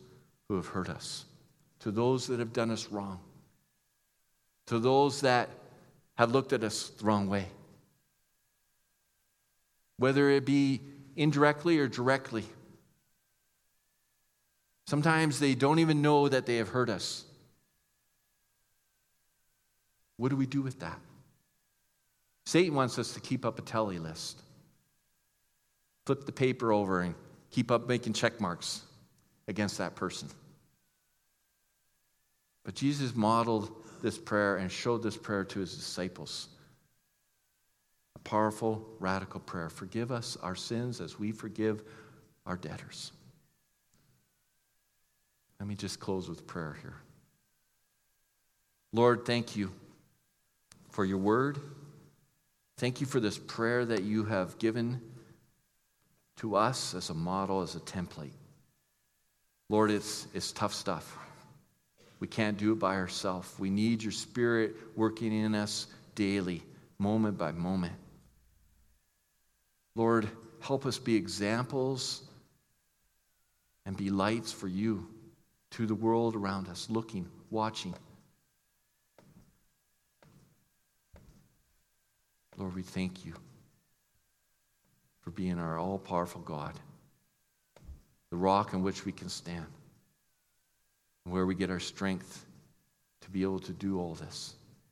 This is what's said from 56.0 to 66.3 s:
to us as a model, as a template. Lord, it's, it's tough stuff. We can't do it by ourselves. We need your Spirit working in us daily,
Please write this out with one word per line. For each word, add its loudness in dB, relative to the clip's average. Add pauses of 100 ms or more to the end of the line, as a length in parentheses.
to 0
us 2
as -6
a -6
model, 0
as -4
a -10
template. -8 (1400)
Lord, 6
it's, -2
it's -6
tough -2
stuff. -6 (1000)
We -6
can't 0
do 4
it -2
by 2
ourselves. -4
We -2
need 2
your -4
Spirit 0 (200)
working 0
in 2
us -2 (260)
daily, 0 (380)